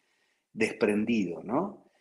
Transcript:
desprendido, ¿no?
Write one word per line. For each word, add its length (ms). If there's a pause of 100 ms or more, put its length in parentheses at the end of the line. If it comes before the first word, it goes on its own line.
(520)
desprendido, 920
¿no? 420 (160)